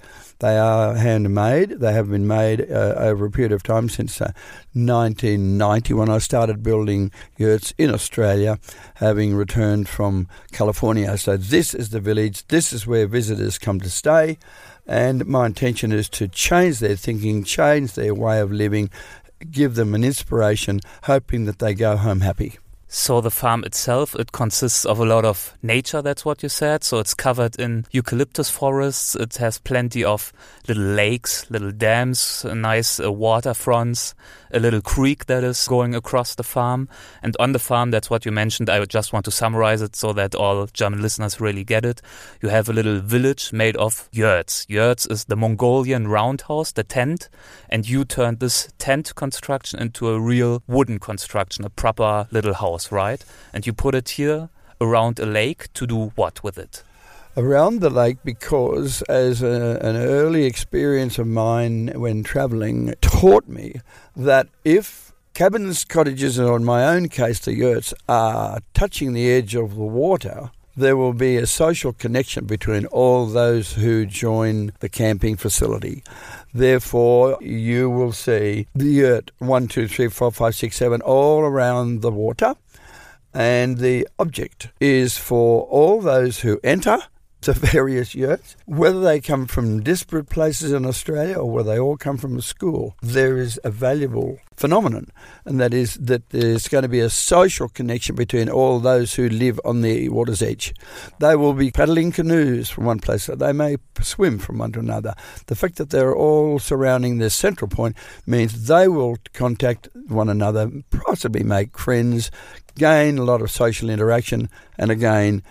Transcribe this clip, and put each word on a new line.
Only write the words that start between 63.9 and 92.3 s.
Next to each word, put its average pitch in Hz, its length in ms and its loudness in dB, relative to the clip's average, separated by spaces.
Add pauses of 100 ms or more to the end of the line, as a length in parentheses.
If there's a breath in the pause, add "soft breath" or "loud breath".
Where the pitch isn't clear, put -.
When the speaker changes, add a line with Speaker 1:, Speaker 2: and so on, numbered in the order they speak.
Speaker 1:
that 135 320 4 (160)
if - 480 2 (220)
cabins, 190 500 0
cottages, 135 560 0
or 120 160 4
in 117 80 0
my 120 220 2
own 170 240 2
case 120 300 -2
the 117 140 -4
yurts, 117 400 0 (140)
are 113 520 0 (140)
touching 156 380 0
the 120 180 0
edge 120 240 2
of 110 220 -4
the 107 80 -6
water, 131 680 -2 (260)
there 135 180 4
will 127 180 2
be 127 220 2
a 120 100 0
social 160 460 0
connection 120 540 -4
between 104 400 -2
all 123 400 4
those 117 480 0
who 110 320 2
join 110 720 -2
the 101 100 -6
camping 110 460 0
facility. - 680 -4 (500 loud breath)
Therefore, 123 880 4
you 120 480 -2
will 123 240 -2
see 107 600 -2
the 139 120 0
yurt 139 540 4
one, 127 280 2
two, 113 220 -2
three, 123 180 0
four, 120 240 -2
five, 113 240 0
six, - 220 -6
seven 120 240 0
all 147 400 4
around 123 600 0
the 117 100 0
water. 113 440 -2 (800 loud breath)
And 123 440 2
the 123 280 2 (100)
object - 520 -6 (100)
is 131 380 2
for 117 460 2
all 165 360 4
those 131 400 2
who 107 240 0
enter - 360 2 (420)
the 135 120 2
various 135 600 2
yurts, 135 400 -2 (100)
whether 170 340 2
they 160 200 4
come 135 260 -2
from 110 380 -2
disparate 160 460 -2
places 156 420 0
in 139 120 0
Australia 151 520 -4
or 127 160 -2
whether 113 220 0
they 117 60 0
all 143 160 0
come 139 220 -6
from 123 200 -6